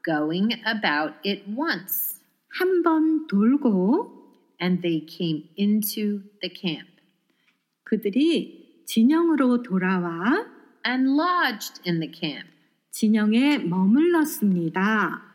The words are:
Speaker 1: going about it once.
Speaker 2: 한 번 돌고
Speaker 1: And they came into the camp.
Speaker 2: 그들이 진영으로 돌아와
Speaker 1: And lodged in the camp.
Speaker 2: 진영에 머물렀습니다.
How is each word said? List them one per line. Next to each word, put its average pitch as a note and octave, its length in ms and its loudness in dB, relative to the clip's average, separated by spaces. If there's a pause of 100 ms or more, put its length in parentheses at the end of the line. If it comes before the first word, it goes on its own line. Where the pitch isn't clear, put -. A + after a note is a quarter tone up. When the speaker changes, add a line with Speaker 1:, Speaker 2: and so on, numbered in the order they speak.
Speaker 1:
going E3+ 500 0 (120)
about D#3 480 -2 (120)
it G3+ 240 -4
once. B3+ 720 -6 (400)
Speaker 2:
한 F#4 220 2
번 D#4+ 440 2
돌고 A3 960 0 (400)
Speaker 1:
And F3+ 200 0
they D#3+ 240 -2
came D#3+ 420 -6 (100)
into G#3 640 -2 (180)
the F#3 140 -10
camp. D#3+ 320 -8 (1000)
Speaker 2:
그들이 A3+ 1000 -2
진영으로 C4+ 760 4
돌아와 F#3 840 -2 (400)
Speaker 1:
And C4 320 0
lodged D#4+ 680 -2
in E3+ 140 0
the D#3 120 -6
camp. C#3+ 360 -10 (420)
Speaker 2:
진영에 A3+ 680 2
머물렀습니다. G3 1600 0 (120)